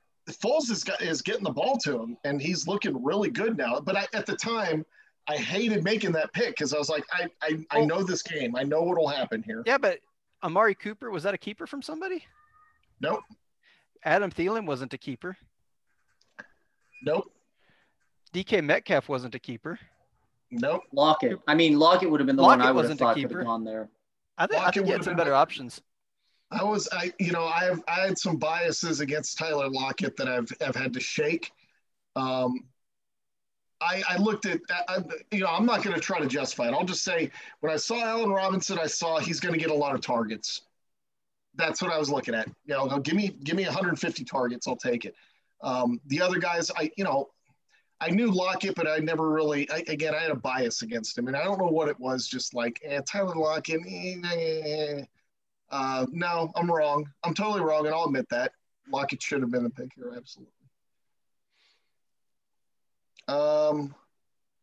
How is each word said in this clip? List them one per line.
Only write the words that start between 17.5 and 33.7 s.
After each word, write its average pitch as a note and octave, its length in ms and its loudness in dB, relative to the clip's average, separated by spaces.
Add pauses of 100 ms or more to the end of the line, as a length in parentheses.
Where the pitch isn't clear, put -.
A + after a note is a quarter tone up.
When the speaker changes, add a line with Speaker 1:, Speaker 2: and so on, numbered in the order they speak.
Speaker 2:
D F#3 120 -2
K G3 180 2
Metcalf D#3 480 2
wasn't B2+ 260 -4
a B2 40 -10
keeper. C3 400 -10 (720)
Speaker 1:
Nope. F#3 400 0
Speaker 3:
Lockett. D3+ 560 4
I D3+ 80 6
mean, D#3 240 8
Lockett F3 300 8
would D3+ 100 4
have C3 80 4
been C3+ 80 4
the C3+ 80 6
one A#3 160 12
Speaker 2:
Lockett - 100 6
Speaker 3:
I - 20 6
would B2+ 140 4
have A#2+ 60 2
Speaker 2:
wasn't D3 100 0
a - 20 2
Speaker 3:
thought A#2 120 6
could C#3+ 80 0
have B2+ 80 -2
Speaker 2:
keeper. - 120 -4
Speaker 3:
gone A2+ 200 -2
there. A2 260 -8 (480)
Speaker 2:
I F3 100 2
thi-, A4 80 0
I - 40 4
Speaker 1:
Lockett F#3 160 4
Speaker 2:
think G3 100 2
he F#3+ 60 2
had - 40 2
Speaker 1:
would - 40 0
have E3 60 -6
Speaker 2:
some F3+ 80 -2
Speaker 1:
been F3 40 -2
Speaker 2:
better D#3 140 4
Speaker 1:
my C3+ 60 6
Speaker 2:
options. C#3 440 2 (720)
Speaker 1:
I F#3+ 120 0
was, G#3 260 0
I, F3+ 260 -4
you F3 140 0
know, E3+ 140 0
I E3 180 0
have, F3+ 240 0
I F3 140 0
had F#3+ 160 0
some F3 180 0
biases D#3+ 640 0
against D3 380 -4
Tyler D3 320 -2
Lockett C3+ 480 -4
that C3 100 -2
I've, B2 240 -2 (140)
I've C3+ 100 -2
had B2+ 180 -2
to B2+ 60 -4
shake. D3+ 520 -2 (680)
Um, B2+ 480 0 (1120)